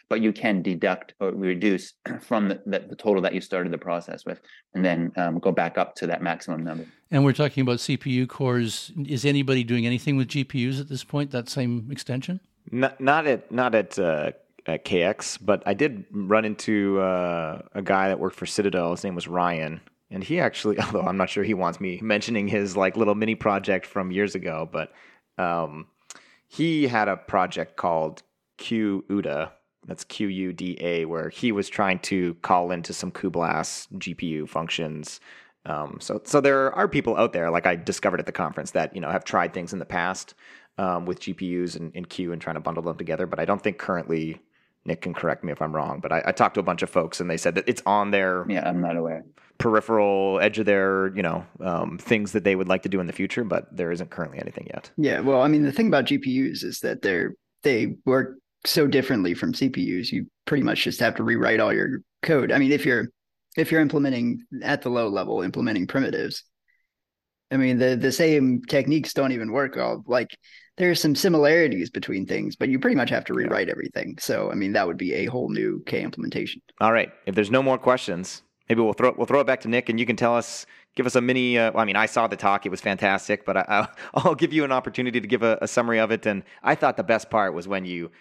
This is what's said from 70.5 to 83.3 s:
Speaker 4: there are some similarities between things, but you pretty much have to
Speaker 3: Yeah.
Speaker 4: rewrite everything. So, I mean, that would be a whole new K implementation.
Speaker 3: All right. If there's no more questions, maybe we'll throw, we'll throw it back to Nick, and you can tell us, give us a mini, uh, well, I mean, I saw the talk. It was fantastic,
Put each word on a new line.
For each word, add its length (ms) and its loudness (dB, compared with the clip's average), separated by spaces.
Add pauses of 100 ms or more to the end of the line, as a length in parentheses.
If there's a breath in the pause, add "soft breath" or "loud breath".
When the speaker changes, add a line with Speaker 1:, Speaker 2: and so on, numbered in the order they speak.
Speaker 4:
there 120 4
are 60 4
some 200 4
similarities 760 4
between 360 -4
things, 300 -4
but 140 0
you 100 2
pretty 160 2
much 140 2
have 160 -2
to 80 -6
Speaker 3:
Yeah. 60 0
Speaker 4:
rewrite 280 0
everything. 520 -6
So, 320 -2
I 40 -4
mean, 180 -2
that 140 2
would 100 -2
be 160 -2
a 120 0
whole 240 -4
new 360 -2
K 160 -2
implementation. 600 -6 (180)
Speaker 3:
All 140 4
right. 180 2 (140)
If 100 -2
there's 160 2
no 100 6
more 160 2
questions, 640 -2 (280)
maybe 120 4
we'll 120 4
throw, 240 4
we'll 100 -2
throw 140 4
it 60 0
back 140 2
to 60 -8
Nick, 220 0
and 100 0
you 60 0
can 100 0
tell 180 2
us, 320 -2 (300 loud breath)
give 100 0
us 100 0
a 60 4
mini, 360 2
uh, 160 4
well, 80 2
I 40 4
mean, 120 0
I 80 4
saw 220 2
the 100 -4
talk. 280 2
It 40 -2
was 100 -6
fantastic, 640 0